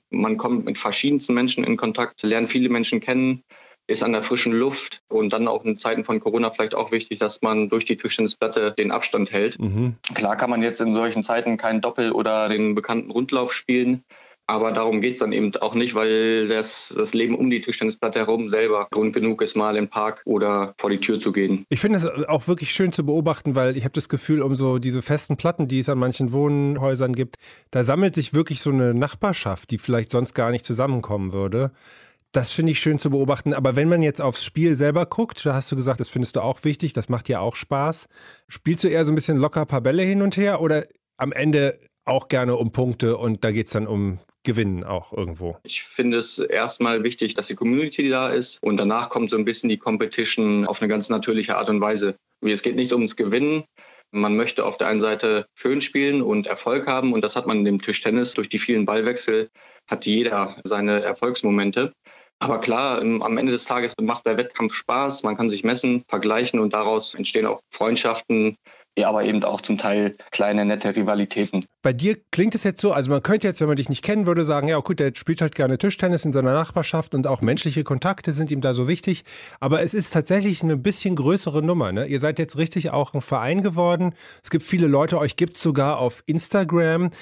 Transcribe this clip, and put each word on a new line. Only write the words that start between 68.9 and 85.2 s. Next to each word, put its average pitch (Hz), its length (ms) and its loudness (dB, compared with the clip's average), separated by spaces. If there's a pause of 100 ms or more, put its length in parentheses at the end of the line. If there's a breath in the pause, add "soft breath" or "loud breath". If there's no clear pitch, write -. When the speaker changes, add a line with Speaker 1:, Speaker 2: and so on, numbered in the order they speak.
Speaker 1:
ja, 104 120 4
aber 107 160 0
eben 104 180 0
auch - 160 -2
zum 104 180 -2
Teil 101 380 0 (160 loud breath)
kleine, 104 320 2
nette 104 320 0
Rivalitäten. 101 720 0 (160)
Speaker 2:
Bei 131 100 2
dir 170 240 0 (160)
klingt 208 240 2
es - 80 -2
jetzt 190 160 0
so, 202 140 2
also 139 180 0
man 139 100 2
könnte 214 240 0
jetzt, 185 140 -2
wenn 151 80 2
man 151 80 2
dich 139 140 -2
nicht - 160 -4
kennen 208 200 2
würde, 170 200 2
sagen, 147 240 2
ja 160 80 2
gut, 156 240 -2
der 139 140 4
spielt - 260 -2
halt 156 120 0
gerne 131 240 2
Tischtennis 180 460 0
in 151 80 0
seiner 131 220 2
Nachbarschaft 160 600 -2
und 143 140 0
auch 135 140 0
menschliche 156 420 0
Kontakte 170 480 -2
sind 147 200 -2
ihm 135 100 -2
da 131 120 2
so 123 140 0
wichtig. 180 380 -2 (340 loud breath)
Aber 139 220 2
es 175 120 -2
ist 208 180 -2
tatsächlich 185 520 2
eine 156 140 2
bisschen 185 400 0
größere 151 440 2
Nummer, 156 300 0
ne? 117 160 -2
Ihr 139 140 -2
seid 151 180 0
jetzt 156 180 -4
richtig 165 340 -2
auch 139 220 -2
ein 139 80 -2
Verein 139 400 0
geworden. 175 540 0 (280 loud breath)
Es - 60 -18
gibt 160 140 0
viele 170 240 2
Leute, 147 300 4
euch 147 180 -2